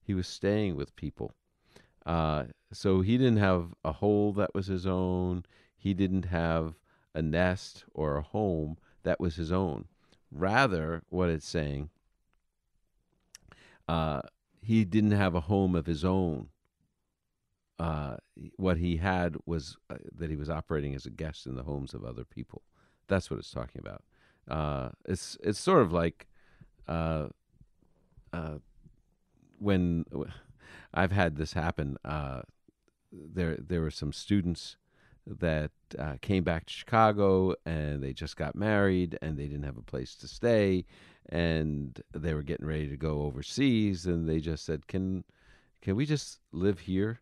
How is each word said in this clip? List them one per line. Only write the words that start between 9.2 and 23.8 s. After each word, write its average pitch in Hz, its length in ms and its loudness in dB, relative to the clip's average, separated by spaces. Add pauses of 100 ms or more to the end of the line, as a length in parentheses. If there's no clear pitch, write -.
was 82 160 -2
his 85 160 -2
own. 87 340 0 (440)
Rather, 87 760 2
what 87 220 2
it's 78 180 -2
saying, 73 420 -4 (2000)
uh, 80 320 0 (400)
he 110 240 4
didn't 104 280 4
have 98 220 4
a 87 60 2
home 92 340 2
of 82 120 2
his 82 180 -2
own. 90 440 0 (1300)
Uh, 76 380 -4 (400)
what 92 220 2
he 87 180 2
had 87 400 0 (100)
was, 82 300 -4 (120)
uh, 65 80 -12 (160)
that 80 180 -6
he 78 60 -2
was 73 140 -6
operating 76 440 -2
as 67 120 -10
a 64 40 -10
guest 78 360 -10
in 65 80 -8
the 62 80 -8
homes 69 320 -6
of 52 100 -10
other 60 200 -10
people. - 380 -14 (440)
That's 95 240 0
what 60 80 -4
it's - 120 -12
talking - 300 -8